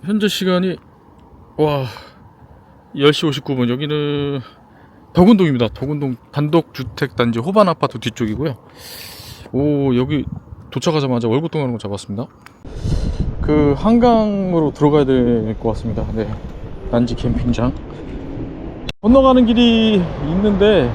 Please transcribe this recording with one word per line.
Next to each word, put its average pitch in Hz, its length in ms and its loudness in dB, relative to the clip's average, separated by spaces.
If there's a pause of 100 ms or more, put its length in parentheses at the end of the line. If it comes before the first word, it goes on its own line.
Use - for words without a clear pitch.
현재 208 240 0
시간이, 185 480 0 (800)
와, 147 280 0 (1080)
열 143 180 4
시 165 120 -4
오십구 139 300 -4
분. 123 140 0
여기는 143 720 -4 (720)
덕운동입니다. 170 560 4
덕운동 143 460 -6 (160)
단독주택단지 139 1080 -2
호반 190 280 2
아파트 151 320 -2
뒤쪽이고요. 113 560 -4 (960)
오, 139 420 2
여기 135 300 0 (460)
도착하자마자 131 560 0
월곡동 151 340 0
가는 123 120 -2
거 110 60 -6
잡았습니다. 101 480 -8 (1120)
그 147 360 2
한강으로 208 920 2
들어가야 147 340 4
될 120 540 2
것 117 100 -2
같습니다. 110 440 -4
네, 110 140 -4 (640)
난지 120 240 0
캠핑장 120 580 -2 (1300)
건너가는 254 460 6
길이 226 480 4 (320)
있는데 190 680 2